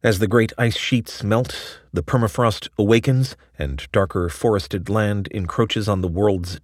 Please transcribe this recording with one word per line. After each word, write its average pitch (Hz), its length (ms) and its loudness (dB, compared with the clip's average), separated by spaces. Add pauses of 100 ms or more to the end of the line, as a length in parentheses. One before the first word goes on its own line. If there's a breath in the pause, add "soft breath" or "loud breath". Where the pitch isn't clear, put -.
As 107 180 4
the 107 80 2
great 110 300 4
ice 117 200 2
sheets - 480 -2
melt, - 560 -2 (100)
the 85 120 -4
permafrost 117 760 0
awakens, 127 580 2 (240 soft breath)
and 71 320 -6
darker 92 380 0
forested 101 580 -2
land 104 400 0
encroaches 107 640 -2
on 98 100 2
the 90 80 -2
world's 90 560 0